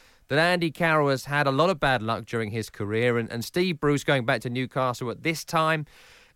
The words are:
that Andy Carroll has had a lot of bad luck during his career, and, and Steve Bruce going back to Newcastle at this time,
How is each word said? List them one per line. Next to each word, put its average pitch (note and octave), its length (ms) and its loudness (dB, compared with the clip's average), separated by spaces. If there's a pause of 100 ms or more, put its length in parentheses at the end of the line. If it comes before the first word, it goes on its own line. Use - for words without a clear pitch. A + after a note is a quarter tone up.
(280)
that C#3 100 0
Andy E3+ 320 2
Carroll D#3 380 2
has C3+ 160 0
had C#3+ 240 0
a C3+ 40 2
lot D#3 180 4
of D#3+ 100 -2
bad C3 220 2
luck A2+ 240 -4
during A2+ 260 -4
his A2+ 180 -6
career, A2+ 480 0
and, A2+ 140 -4
and A#2 120 -6
Steve F3+ 360 -2
Bruce D3 240 2
going C#3 200 2
back A#2+ 180 0
to B2+ 80 -6
Newcastle B2+ 600 -4
at - 140 -10
this D#3+ 200 -4
time, D#3+ 420 0 (500)